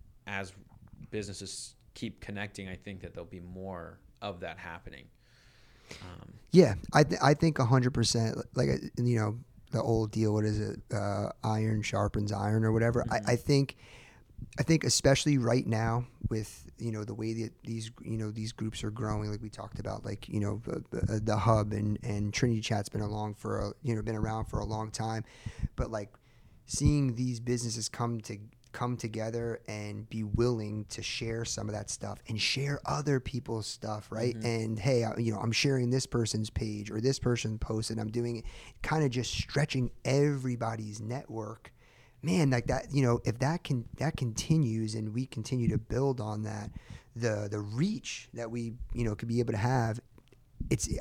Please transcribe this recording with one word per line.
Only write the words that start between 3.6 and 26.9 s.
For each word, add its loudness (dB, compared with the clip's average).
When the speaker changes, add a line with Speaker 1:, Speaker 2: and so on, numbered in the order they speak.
Speaker 1:
of -8
that -10
happening. -14
Um, -16
Speaker 2:
Yeah, 10
I 8
th-, 0
I 8
think 2
a 4
hundred 6
percent. 2
Like, 2
uh, 0
you 4
know, 0
the 2
old 2
deal, 4
what 4
is 2
it? -4
Uh, -2
iron 2
sharpens 0
iron 4
or 4
whatever. 4
Speaker 1:
Mm-hmm. 0
Speaker 2:
I, 6
I 6
think, 2
I 2
think 4
especially 6
right 4
now 2
with, -4
you -4
know, -4
the -8
way -4
that -4
these, -6
you -4
know, -2
these -6
groups -4
are -2
growing, -2
like -6
we -10
talked -12
about, -6
like, -8
you 0
know, 0
the, -4
the, 0
the 2
Hub 4
and, 0
and -2
Trinity 2
Chat's -2
been -4
along -4
for -4
a, -2
you 0
know, -2
been -2
around -2
for -2
a -4
long -4
time, -4
but, -2
like, -6
seeing 4